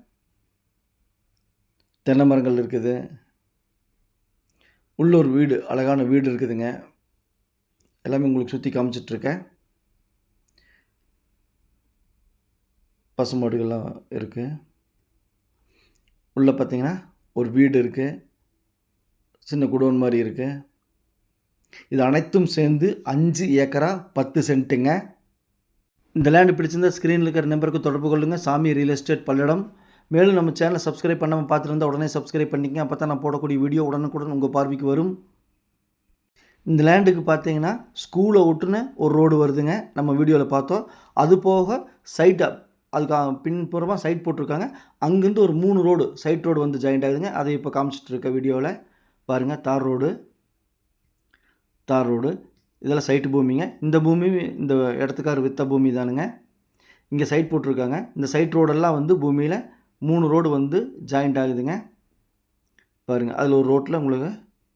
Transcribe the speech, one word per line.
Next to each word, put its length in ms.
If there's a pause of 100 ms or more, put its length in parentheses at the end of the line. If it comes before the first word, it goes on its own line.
(2000)
தென்னை 240
மரங்கள் 300
இருக்குது. 340 (2000)
உள்ள 220
ஒரு 160
வீடு, 200 (140)
அழகான 400
வீடு 180
இருக்குதுங்க. 380 (1400)
எல்லாமே 240
உங்களுக்கு 260
சுத்தி 220
காமிச்சிட்ருக்கேன். 640 (3750)
பசுமாடுகள்லாம் 760 (180)
இருக்கு. 360 (1900)
உள்ள 160
பார்த்தீங்கன்னா, 460 (380)
ஒரு 240
வீடு 240
இருக்கு. 260 (1400)
சின்ன 180
குடோன் 380
மாதிரி 220
இருக்கு. 240 (1400)
இது 100
அனைத்தும் 500
சேர்ந்து 340 (220)
அஞ்சு 360 (180)
ஏக்கரா 260 (260)
பத்து 320
சென்ட்டுங்க. 420 (1300)
இந்த 180
லேண்ட் 220
பிடிச்சிருந்தா 400
ஸ்க்ரீனில் 300
இருக்கிற 260
நம்பருக்கு 340
தொடர்பு 240
கொள்ளுங்க. 360
சாமி 320
ரியல் 180
எஸ்டேட் 320
பல்லடம். 340 (500)
மேலும் 260
நம்ம 220
சேனலை 260
சப்ஸ்கிரைப் 380
பண்ணாம 280
பார்த்துருந்தா 400
உடனே 240
சப்ஸ்கிரைப் 380
பண்ணிக்கங்க. 320
அப்போ 160
தான் 100
நான் 140
போடக்கூடிய 400
வீடியோ 240
உடனுக்குடன் 460
உங்க 200
பார்வைக்கு 340
வரும். 220 (1500)
இந்த 220
லேண்டுக்கு 420
பார்த்தீங்கன்னா, 420 (300)
ஸ்கூலை 480
ஒட்டுன 320 (220)
ஒரு 160
ரோடு 220
வருதுங்க. 340 (240)
நம்ம 200
வீடியோல 360
பார்த்தோம். 280 (400)
அது 140 (100)
போக 300 (400)
சைட்டா, 320 (440)
அதுக்கு 280 (240)
பின்புறமா 580
சைட் 220
போட்டிருக்காங்க. 420 (400)
அங்கேருந்து 400
ஒரு 160
மூணு 240
ரோடு, 200 (160)
சைட் 260
ரோடு 160
வந்து 180
ஜாயிண்ட் 240
ஆகுதுங்க. 240 (100)
அதை 180
இப்போ 180
காமிச்சிட்டு 360
இருக்க 240
வீடியோல 320 (600)
பாருங்க. 260 (140)
தார் 180
ரோடு, 220 (1800)
தார் 220
ரோடு. 200 (520)
இதெல்லாம் 260
சைட்டு 260
பூமிங்க. 320 (200)
இந்த 200
பூமி 220 (340)
இந்த 120 (300)
இடத்துக்கார் 420
வித்த 160 (100)
பூமி 240
தானுங்க. 280 (880)
இங்க 200
சைட் 200
போட்டிருக்காங்க. 460 (180)
இந்த 180
சைட் 240
ரோடெல்லாம் 400
வந்து 160 (100)
பூமியில 320 (460)
மூணு 320
ரோடு 240
வந்து 200 (340)
ஜாயிண்ட் 300
ஆகுதுங்க. 320 (1400)
பாருங்க, 300
அதுல 200
ஒரு 120
ரோட்ல 300
உங்களுக்கு 280 (460)